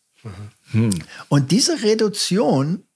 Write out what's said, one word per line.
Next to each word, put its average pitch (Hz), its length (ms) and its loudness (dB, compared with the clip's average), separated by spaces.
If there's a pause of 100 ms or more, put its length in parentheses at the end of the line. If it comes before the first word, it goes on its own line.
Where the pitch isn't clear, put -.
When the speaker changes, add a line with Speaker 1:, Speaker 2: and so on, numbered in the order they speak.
(680)
Speaker 1:
Hm. 113 220 2 (360)
Speaker 2:
Und 139 220 2
diese 285 320 0
Reduktion 214 1000 0 (120)